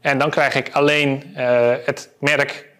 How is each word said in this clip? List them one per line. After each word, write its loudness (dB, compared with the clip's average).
En 0
dan 2
krijg 0
ik -2
alleen, 0
eh, 2
het -6
merk -2